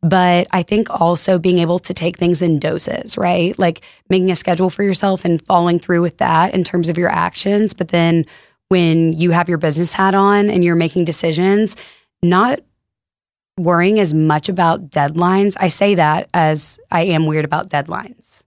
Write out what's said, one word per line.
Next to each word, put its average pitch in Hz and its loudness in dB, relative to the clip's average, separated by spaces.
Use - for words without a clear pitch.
But 180 2
I 180 -2
think 214 -2
also 175 0
being 180 0
able 170 0
to - -8
take 175 -4
things 175 0
in 165 2
doses, - -6
right? 175 -2
Like, 170 -2
making 185 2
a - 0
schedule 180 0
for - -6
yourself 196 -2
and 170 0
following 175 2
through 170 0
with 170 -4
that 165 2
in 185 0
terms 170 -2
of 165 -2
your 175 0
actions. 202 -2
But 175 -6
then 170 2
when 165 2
you 165 0
have 170 0
your 170 -2
business 160 -2
hat 190 2
on 202 2
and 180 2
you're 175 2
making 170 0
decisions, 175 0
not 196 2
worrying 180 2
as 170 0
much 156 0
about 175 0
deadlines. 175 0
I 190 0
say 202 2
that 156 0
as 156 0
I 170 0
am 160 0
weird 151 -2
about 180 -4
deadlines - -8